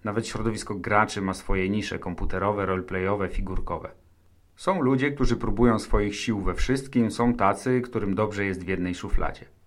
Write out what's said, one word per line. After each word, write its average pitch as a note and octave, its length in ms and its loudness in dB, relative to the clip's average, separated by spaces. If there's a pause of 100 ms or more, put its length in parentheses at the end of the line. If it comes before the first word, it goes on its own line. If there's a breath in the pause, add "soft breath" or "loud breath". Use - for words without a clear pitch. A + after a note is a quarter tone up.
nawet A2 240 -2
środowisko G#2+ 480 -4
graczy G#2 460 2
ma F#2+ 120 0
swoje F#2+ 360 0
nisze G2 300 -2
komputerowe, F#2+ 680 -2
roleplayowe, F#2+ 640 -2
figurkowe. F#2 600 -4 (680)
Są F#3 240 0
ludzie, C3 300 2
którzy A#2+ 240 2
próbują A2 440 4
swoich G#2 360 2
sił G#2+ 260 -2
we F#2 120 0
wszystkim, B2+ 580 0
są A#2+ 220 2
tacy, A#2+ 480 2
którym G2+ 340 -2
dobrze G2+ 300 0
jest F#2 180 -4
w F2 40 -10
jednej F2+ 280 -2
szufladzie. - 500 0 (220)